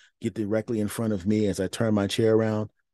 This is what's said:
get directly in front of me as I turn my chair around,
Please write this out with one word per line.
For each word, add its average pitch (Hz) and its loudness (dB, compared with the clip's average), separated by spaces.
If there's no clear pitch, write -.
get 110 -4
directly 110 -2
in 107 0
front 113 -2
of 92 -4
me 107 2
as 92 -2
I 92 -2
turn 110 0
my 101 2
chair 110 2
around, 107 0